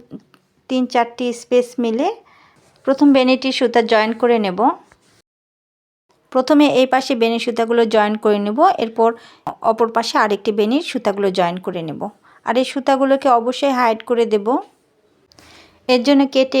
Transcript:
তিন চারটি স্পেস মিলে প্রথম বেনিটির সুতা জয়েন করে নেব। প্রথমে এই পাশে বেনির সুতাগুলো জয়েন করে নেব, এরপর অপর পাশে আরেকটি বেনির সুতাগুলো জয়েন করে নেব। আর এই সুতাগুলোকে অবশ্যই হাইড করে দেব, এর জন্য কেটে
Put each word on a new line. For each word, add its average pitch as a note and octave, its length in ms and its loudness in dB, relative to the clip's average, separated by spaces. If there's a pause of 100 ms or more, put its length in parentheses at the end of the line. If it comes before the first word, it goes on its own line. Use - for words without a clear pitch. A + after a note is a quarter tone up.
(720)
তিন B3+ 160 0
চারটি A#3+ 460 -2
স্পেস B3 360 -2 (100)
মিলে A#3+ 280 -2 (800)
প্রথম C4+ 260 4
বেনিটির C4 440 2
সুতা A#3+ 260 2
জয়েন A3 360 0
করে A#3+ 200 2
নেব। G3 220 -2 (1700)
প্রথমে C#4+ 340 4 (140)
এই B3+ 60 4
পাশে C4 260 -2 (100)
বেনির A3+ 220 0
সুতাগুলো A3+ 380 0 (120)
জয়েন G#3+ 200 2 (100)
করে G#3 220 2
নেব, G#3+ 120 -4 (200)
এরপর A3+ 320 0 (520)
অপর A3+ 340 0
পাশে A3+ 220 -2
আরেকটি G#3+ 340 0
বেনির A3 380 -2
সুতাগুলো G3+ 380 -4 (100)
জয়েন F3 180 -2 (100)
করে F3+ 160 -8
নেব। D#3+ 180 -10 (460)
আর A3+ 100 -2
এই C4 160 2
সুতাগুলোকে C4+ 560 0 (100)
অবশ্যই B3+ 400 -2
হাইড A3+ 300 0
করে A#3 180 0
দেব, G#3 200 -2 (1400)
এর B3+ 140 2
জন্য C#4 200 4 (120)
কেটে C4 260 2